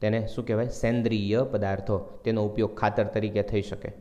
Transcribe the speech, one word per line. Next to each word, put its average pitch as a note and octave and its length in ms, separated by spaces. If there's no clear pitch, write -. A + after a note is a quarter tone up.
તેને G#2+ 260
શું A2+ 180
કહેવાય? A2+ 220
સેન્દ્રિય A2+ 760
પદાર્થો. G2+ 540
તેનો A2+ 200
ઉપયોગ G#2 320
ખાતર G#2+ 260
તરીકે G#2 380
થઈ G2+ 200
શકે, - 260